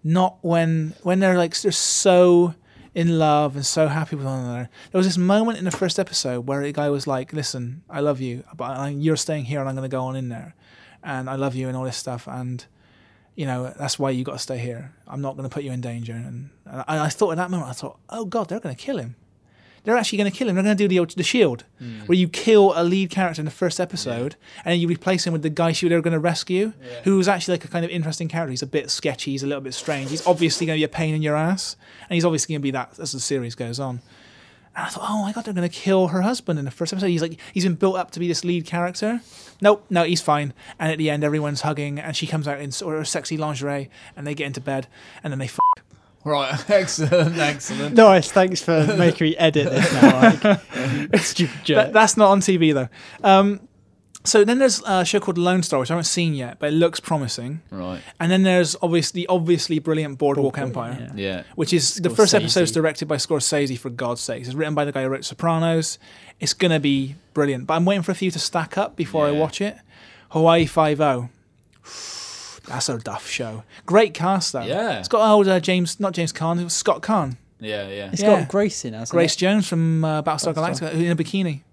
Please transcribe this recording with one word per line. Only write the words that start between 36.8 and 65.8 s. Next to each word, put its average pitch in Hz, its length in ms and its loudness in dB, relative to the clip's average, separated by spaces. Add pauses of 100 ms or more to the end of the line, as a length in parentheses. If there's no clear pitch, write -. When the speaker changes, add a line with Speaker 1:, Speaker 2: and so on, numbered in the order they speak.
Speaker 1:
episode. 190 160 -4
He's 165 140 0
like, 165 160 -6 (160)
he's 185 100 0
been 180 120 0
built 190 200 0
up 175 140 -4
to 165 100 -10
be 175 80 -2
this 165 160 -2
lead 175 220 -2
character." 180 540 -4 (420)
Nope, 208 260 6
no, 175 140 2
he's 165 180 2
fine. 147 320 0 (260)
And 160 140 0
at 151 60 -4
the 156 100 0
end, 147 160 0
everyone's 147 380 -2
hugging, 147 380 -4
and 160 160 -10
she 160 100 -4
comes 156 220 -4
out 143 120 -6
in 143 120 -10
sort 156 260 -6
of 151 100 -6
sexy 160 300 -6
lingerie, 143 500 -4 (280)
and 143 100 -12
they 147 80 -6
get 143 140 -6
into 135 120 -10
bed, 135 280 -6 (340)
and 147 100 -8
then 131 60 -8
they 131 100 -8
fuck. - 120 -10 (640)
Speaker 2:
Right, 143 280 -2 (120)
<laughs> - 60 -12
excellent, 165 680 2
excellent. 147 560 -2
Speaker 3:
Nice, 202 360 10
thanks 185 300 4
for 165 240 2 (140)
making 170 300 4
me 160 80 0
edit 151 340 4
this 156 240 4
now, 214 640 8 (140)
Speaker 1:
<laughs> - 400 -2
Speaker 3:
Ike. 202 80 4
Stupid - 440 -2
jerk. 147 120 2
Speaker 1:
That, 254 160 4
that's 220 240 6
not 214 140 8
on 196 100 6
T 185 160 2
V 160 160 4
though. 131 160 0 (340)
Um, 196 440 6 (580)
so 214 200 6
then 240 140 4
there's 262 240 4
a 185 240 2
show 202 140 0
called 175 180 -4
Lone 180 240 2
Star, 156 180 0
which 127 100 -4
I 165 40 0
haven't 170 100 -2
seen 170 300 0
yet, 123 240 -8
but 147 120 -2
it - 60 0
looks 170 240 2
promising. 139 680 -6
Speaker 2:
Right. 90 300 -10 (200)
Speaker 1:
And 170 120 0
then 190 100 4
there's 180 400 4
obviously, 175 460 -2
obviously 170 500 0
brilliant 151 400 -2
Boardwalk 139 380 2
Speaker 3:
Boardwalk, 127 340 -6
Speaker 1:
Empire, 120 240 -10
Speaker 3:
yeah. 98 220 -4
Speaker 2:
Yeah. 87 60 -10 (120)
Speaker 1:
which 165 180 -2
is 151 220 2
the 175 160 -4
Speaker 3:
Scorsese. 220 60 -2
Speaker 1:
first 208 180 6
episode's 165 380 2
directed 160 340 -2
by 151 100 -2
Scorsese, 139 600 -2
for 135 100 -10
God's 120 320 -6
sakes. 123 280 -8
It's 127 80 -8
written 151 180 -4
by 147 100 0
the 143 80 -4
guy 131 120 -4
who 131 40 -2
wrote 135 160 -6
Sopranos. 165 720 -2 (420)